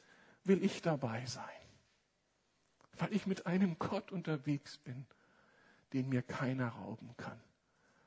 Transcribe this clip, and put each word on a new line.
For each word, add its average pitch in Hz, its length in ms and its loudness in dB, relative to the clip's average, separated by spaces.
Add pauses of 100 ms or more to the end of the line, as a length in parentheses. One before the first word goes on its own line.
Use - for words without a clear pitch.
(440)
will 185 180 6
ich - 200 0
dabei 127 420 0
sein, - 200 -8 (1500)
weil - 160 0
ich 202 120 0
mit 190 200 -2
einem 180 320 4
Gott - 340 -2
unterwegs 147 640 -2
bin, 127 300 -10 (880)
den 131 160 2
mir 123 120 4
keiner 131 460 -2
rauben 113 480 -8
kann - 240 -10 (680)